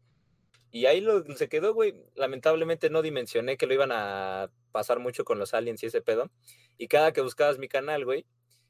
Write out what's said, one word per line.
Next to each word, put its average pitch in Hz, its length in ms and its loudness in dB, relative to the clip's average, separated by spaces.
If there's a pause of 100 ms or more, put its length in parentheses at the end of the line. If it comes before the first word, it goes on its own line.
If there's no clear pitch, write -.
(680)
Y 120 180 2
ahí 170 140 4
lo, 208 220 2 (120)
se - 140 -4
quedó, 190 260 0
güey. 220 180 2 (220)
Lamentablemente 160 720 0
no 160 140 2
dimensioné 131 540 -2
que 147 100 0
lo 131 80 2
iban 135 160 2
a 98 580 -4 (220)
pasar 113 260 0
mucho 127 260 -4
con 113 140 0
los 98 160 -4
aliens 117 300 -4
y - 20 -6
ese 113 160 -2
pedo. 117 300 0 (480)
Y - 80 -8
cada 151 260 4
que 147 80 0
buscabas 135 380 0
mi 135 80 -10
canal, 143 380 -2
güey, 135 200 -4 (440)